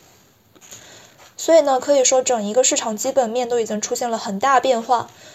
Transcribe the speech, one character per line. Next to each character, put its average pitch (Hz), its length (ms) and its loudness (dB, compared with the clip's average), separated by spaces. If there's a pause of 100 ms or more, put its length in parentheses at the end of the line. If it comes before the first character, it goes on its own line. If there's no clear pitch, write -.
(1400)
所 320 180 4
以 311 60 8
呢， 269 180 0
可 285 160 2
以 262 80 4
说 262 160 2
整 247 220 -2
一 208 100 -6
个 247 100 4
市 277 140 2
场 220 180 -4
基 254 160 -4
本 254 200 0
面 240 180 -4
都 240 120 -2
已 226 40 -2
经 214 160 -6
出 - 140 -6
现 240 160 -4
了 226 80 -4
很 202 200 -8
大 262 220 2
变 240 220 0
化。 233 260 -2 (260)